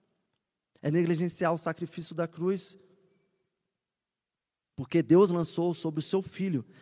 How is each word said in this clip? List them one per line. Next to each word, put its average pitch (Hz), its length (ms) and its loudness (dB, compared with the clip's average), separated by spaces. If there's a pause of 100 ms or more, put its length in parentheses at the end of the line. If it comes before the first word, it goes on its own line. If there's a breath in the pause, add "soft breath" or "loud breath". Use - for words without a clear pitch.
(800)
É 147 100 -2
negligenciar 170 600 0
o 165 40 -2
sacrifício 160 560 -8
da 165 140 -4
cruz. 180 500 -4 (2000)
Porque 156 260 -2
Deus 170 280 8
lançou 170 440 0
sobre 156 260 -4
o 143 40 -4
seu 190 180 -2
Filho 180 440 -4 (160 soft breath)